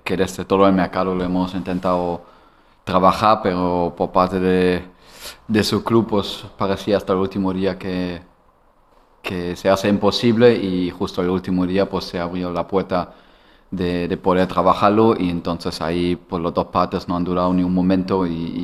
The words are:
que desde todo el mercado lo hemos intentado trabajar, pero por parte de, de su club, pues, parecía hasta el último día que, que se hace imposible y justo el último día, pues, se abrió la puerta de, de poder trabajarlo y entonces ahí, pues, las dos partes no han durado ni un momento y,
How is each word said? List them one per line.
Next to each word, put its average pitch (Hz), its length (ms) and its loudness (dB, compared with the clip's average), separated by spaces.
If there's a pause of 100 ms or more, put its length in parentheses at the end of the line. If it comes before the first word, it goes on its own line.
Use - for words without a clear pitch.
que 95 120 -4
desde 90 300 -4
todo 98 220 4
el 95 60 4
mercado 92 420 0
lo 90 80 -2
hemos 90 320 -2
intentado 90 680 -2 (640)
trabajar, 92 580 4
pero 90 560 0
por 90 140 -2
parte 92 280 0
de, 90 460 2 (640)
de 107 160 2
su 107 200 0
club, 113 240 4
pues, - 380 -4 (120)
parecía 98 400 0
hasta 95 160 -2
el 92 60 0
último 95 320 -2
día 92 260 -2
que, 90 440 -6 (1000)
que 87 360 -6
se 98 120 0
hace 95 200 2
imposible 110 680 4
y 90 340 -2
justo 92 320 -6
el 90 80 0
último 90 360 0
día, 95 240 0
pues, 90 160 -4
se - 140 -8
abrió 90 320 -4
la 85 140 -4
puerta 90 480 -2 (580)
de, 87 360 -2
de 90 80 -2
poder 92 320 2
trabajarlo 104 720 4
y 90 100 0
entonces 85 520 -4
ahí, 87 340 0
pues, 87 260 -6
las 87 120 -2
dos 87 140 -2
partes 90 420 -2
no 87 80 -2
han 87 80 -2
durado 90 280 0
ni 90 100 2
un 90 100 0
momento 92 540 2
y, 85 40 -4 (320)